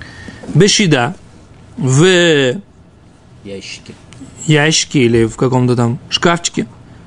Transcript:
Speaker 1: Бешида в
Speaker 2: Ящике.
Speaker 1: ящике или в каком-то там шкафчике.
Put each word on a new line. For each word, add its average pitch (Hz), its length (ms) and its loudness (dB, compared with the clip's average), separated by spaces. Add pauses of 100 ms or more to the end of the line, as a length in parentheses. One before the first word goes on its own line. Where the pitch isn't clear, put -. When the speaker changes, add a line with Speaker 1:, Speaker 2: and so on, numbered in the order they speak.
(540)
Speaker 1:
Бешида 156 640 2 (600)
в 143 800 2 (880)
Speaker 2:
Ящике. - 500 -18 (520)
Speaker 1:
ящике 151 580 0
или 117 220 2
в 110 100 -4
каком-то 123 400 0
там 120 240 -2 (100)
шкафчике. - 580 -2 (400)